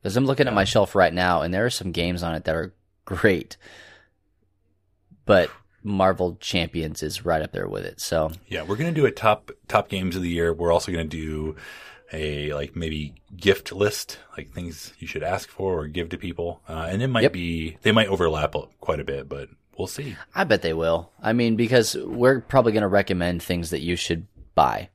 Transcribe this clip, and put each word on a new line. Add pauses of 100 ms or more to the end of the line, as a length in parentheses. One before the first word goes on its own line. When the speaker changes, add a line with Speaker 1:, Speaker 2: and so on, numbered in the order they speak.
Speaker 1:
'Cause
I'm
looking
at
my
shelf
right
now,
and
there
are
some
games
on
it
that
are (320)
great, (1700)
but (340)
Marvel
Champions
is
right
up
there
with
it.
So (160)
Speaker 2:
yeah,
we're
gonna
do
a
top, (160)
top
games
of
the
year.
We're
also
gonna
do (580)
a,
like,
maybe (200)
gift
list, (200)
like,
things
you
should
ask
for
or
give
to
people.
Uh,
and
it
might
Speaker 1:
Yep.
Speaker 2:
be,
they
might
overlap
a, (180)
quite
a
bit,
but (280)
we'll
see. (180)
Speaker 1:
I
bet
they
will. (100)
I
mean,
because
we're
probably
gonna
recommend
things
that
you
should (300)
buy.